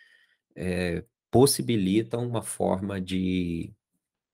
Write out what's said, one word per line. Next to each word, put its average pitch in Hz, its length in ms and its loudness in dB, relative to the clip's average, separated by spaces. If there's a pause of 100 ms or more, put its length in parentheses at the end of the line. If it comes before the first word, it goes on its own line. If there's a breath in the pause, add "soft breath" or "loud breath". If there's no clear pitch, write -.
(560 soft breath)
é, 90 480 -2 (280)
possibilitam 117 960 2
uma 117 140 -4
forma 95 580 -4
de, 92 760 -2 (600)